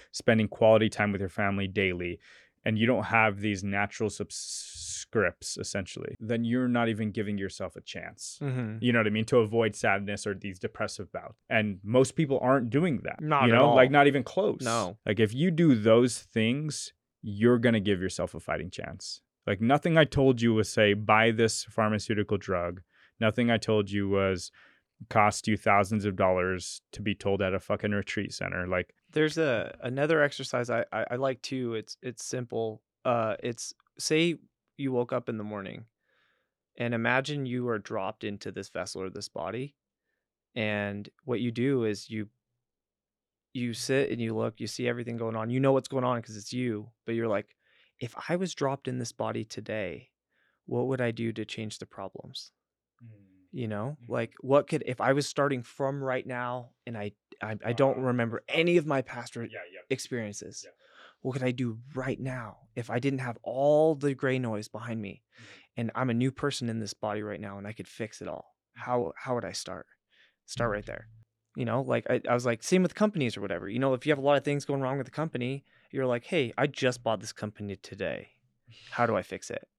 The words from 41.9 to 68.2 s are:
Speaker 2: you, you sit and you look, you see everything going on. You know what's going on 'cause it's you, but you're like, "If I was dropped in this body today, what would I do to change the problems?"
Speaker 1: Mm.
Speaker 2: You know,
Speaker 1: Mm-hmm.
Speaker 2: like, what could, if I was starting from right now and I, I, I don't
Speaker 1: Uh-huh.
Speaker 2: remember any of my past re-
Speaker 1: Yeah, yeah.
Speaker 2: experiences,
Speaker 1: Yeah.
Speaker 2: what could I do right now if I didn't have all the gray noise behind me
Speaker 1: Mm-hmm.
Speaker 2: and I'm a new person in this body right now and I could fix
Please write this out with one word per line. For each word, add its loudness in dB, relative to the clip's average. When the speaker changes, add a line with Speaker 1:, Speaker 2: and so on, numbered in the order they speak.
Speaker 2:
you, -6
you -4
sit 0
and -4
you -2
look, -2
you -6
see -4
everything -4
going -4
on. -4
You 0
know 6
what's 2
going -2
on 0
'cause -16
it's -12
you, -4
but -2
you're 0
like, -2
"If -10
I -2
was -4
dropped -4
in -4
this -8
body -4
today, -8
what -2
would -2
I 0
do -4
to -8
change -10
the -14
problems?" -14
Speaker 1:
Mm. -20
Speaker 2:
You -6
know, -4
Speaker 1:
Mm-hmm. -14
Speaker 2:
like, -4
what 4
could, -2
if -6
I 4
was 0
starting 0
from -4
right -4
now -6
and -8
I, -6
I, -6
I 0
don't 2
Speaker 1:
Uh-huh. -2
Speaker 2:
remember -2
any 4
of 2
my 2
past -12
re- -8
Speaker 1:
Yeah, -12
yeah. -18
Speaker 2:
experiences, -8
Speaker 1:
Yeah. -20
Speaker 2:
what -4
could -4
I 2
do -4
right -4
now -8
if -8
I 0
didn't 0
have -6
all 4
the 0
gray 0
noise -4
behind -8
me -10
Speaker 1:
Mm-hmm. -20
Speaker 2:
and -2
I'm 0
a 2
new 2
person -4
in -6
this -8
body -4
right -8
now -10
and -12
I -8
could -14
fix -10